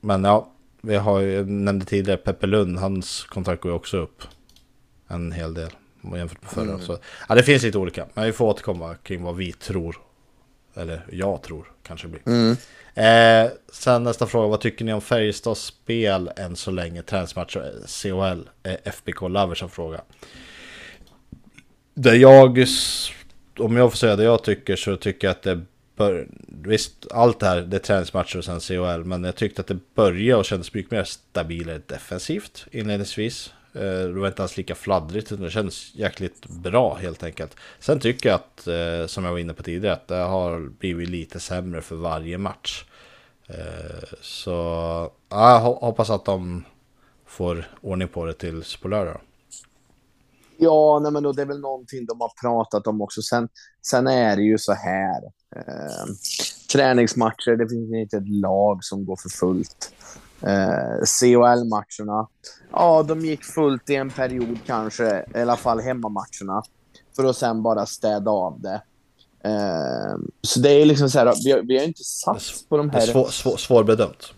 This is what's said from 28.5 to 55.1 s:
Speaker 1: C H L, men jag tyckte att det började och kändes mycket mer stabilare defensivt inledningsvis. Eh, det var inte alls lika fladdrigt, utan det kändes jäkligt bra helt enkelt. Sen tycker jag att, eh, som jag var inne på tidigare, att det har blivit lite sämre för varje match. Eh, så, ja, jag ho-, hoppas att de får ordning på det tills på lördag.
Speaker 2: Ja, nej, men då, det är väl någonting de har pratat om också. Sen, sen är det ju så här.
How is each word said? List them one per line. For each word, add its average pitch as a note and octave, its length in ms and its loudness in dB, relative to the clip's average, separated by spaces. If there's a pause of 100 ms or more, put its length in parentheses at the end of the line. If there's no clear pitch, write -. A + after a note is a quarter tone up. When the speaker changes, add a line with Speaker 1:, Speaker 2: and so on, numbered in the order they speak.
Speaker 1:
C F#2 160 -6
H F2+ 80 -2
L, E2+ 200 -4
men F2+ 180 -6
jag F2+ 120 -6
tyckte G2+ 260 -6
att - 60 -8
det - 280 -8
började G#2+ 440 4
och F#2+ 60 0
kändes F2+ 280 -6
mycket G2+ 180 -8
mer A2 120 -2
stabilare E2+ 840 -8
defensivt - 840 -10
inledningsvis. G#2+ 840 -6 (200)
Eh, - 80 -10
det F#2 380 -4
var G2 80 -2
inte F#2+ 160 -6
alls F2+ 140 -8
lika F2+ 180 -8
fladdrigt, F#2+ 560 -4
utan G2 120 -10
det E2 80 -8
kändes - 440 -8
jäkligt G2 520 -8
bra F2+ 480 0
helt F2+ 280 -10
enkelt. D#2+ 320 -12 (240)
Sen D3+ 200 0
tycker B2 300 0
jag F#2+ 60 4
att, - 320 -8
eh, E2+ 400 -4
som F#2 180 -8
jag F2 60 -4
var F2 80 -4
inne E2+ 140 -8
på - 100 -16
tidigare, F2+ 320 -2
att - 120 -18
det F2+ 80 -4
har F2+ 440 -2
blivit F2 500 -8
lite F2 300 -10
sämre F2+ 420 -8
för E2 140 -14
varje E2 420 -6
match. - 480 -10 (600)
Eh, E2 560 -14 (180)
så, - 300 -12 (800)
ja, G#2+ 220 8
jag A#2+ 100 10
ho-, A#2+ 180 0
hoppas A2+ 300 -2
att G2+ 160 -4
de F2+ 400 -4 (600)
får E2+ 400 -6 (160)
ordning F#2 260 -6
på E2+ 180 -8
det E2 80 -8
tills E2 420 -10
på - 120 -12
lördag. G2 340 -4 (1400)
Speaker 2:
Ja, D3+ 460 6
nej, D3+ 80 -2
men D3 120 -2
då, C#3+ 80 0
det C3+ 100 -4
är C#3 40 -4
väl C#3+ 140 -10
någonting C3 460 -12
de A#2 160 -8
har A#2 100 -6 (100)
pratat A2+ 460 -2
om G#2+ 140 -4
också. G2+ 200 -8
Sen, A#2+ 280 -2 (320)
sen B2+ 260 0
är A#2+ 280 2
det G2+ 80 0
ju G#2+ 140 4
så - 160 -2
här. F#2+ 500 -4 (320)